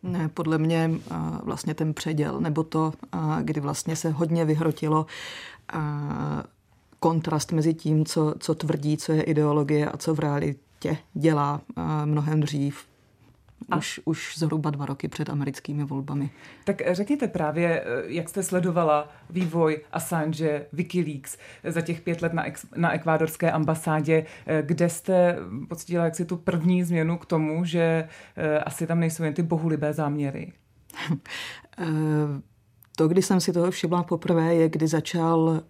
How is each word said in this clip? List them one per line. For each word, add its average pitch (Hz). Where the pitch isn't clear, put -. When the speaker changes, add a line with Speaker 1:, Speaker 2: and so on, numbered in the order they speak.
Speaker 1:
Ne, 180
podle 160
mě, 165
eh, 165
vlastně -
ten 156
předěl, 151
nebo 160
to, 160
eh, 175
kdy 151
vlastně 143
se 165
hodně 165
vyhrotilo, 156
eh, 165
kontrast 160
mezi 160
tím, 156
co, 156
co -
tvrdí, 151
co -
je 156
ideologie 147
a -
co 160
v 151
realitě 147
dělá, 147
eh, 156
mnohem 151
dřív. 143
Speaker 2:
A 180
Speaker 1:
Už, -
už -
zhruba 156
dva 143
roky 135
před 147
americkými 143
volbami. 139
Speaker 2:
Tak 196
řekněte 208
právě, 165
eh, -
jak 160
jste 196
sledovala 170
vývoj 165
Assange, 156
Wikileaks 156
za 165
těch 165
pět 170
let 165
na 165
ex-, -
na 165
ekvádorské 160
ambasádě, 156
eh, 156
kde 170
jste 175
pocítila 170
jaksi 165
tu 170
první 180
změnu 170
k -
tomu, 160
že, 165
eh, 151
asi -
tam 165
nejsou 165
jen 151
ty 175
bohulibé 156
záměry? 147
Speaker 1:
<laughs> 151
Eh, 175
to, 160
kdy 180
jsem 185
si 185
toho 175
všimla 175
poprvé, 165
je, 165
kdy 160
začal 165